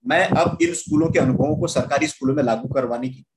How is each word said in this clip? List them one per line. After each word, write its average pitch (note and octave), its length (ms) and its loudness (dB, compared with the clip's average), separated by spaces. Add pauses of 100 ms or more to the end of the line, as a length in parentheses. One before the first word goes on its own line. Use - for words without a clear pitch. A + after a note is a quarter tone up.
मैं E3 200 2
अब D#3+ 340 2
इन E3+ 120 2
स्कूलों D#3+ 380 0
के D#3 80 2
अनुभवों C#3 400 2
को E3+ 80 -2
सरकारी C#3+ 400 0
स्कूलों C3+ 280 -2
में C#3+ 80 0
लागू A#2 240 0
करवाने B2+ 420 -4
की C3 120 -14 (160)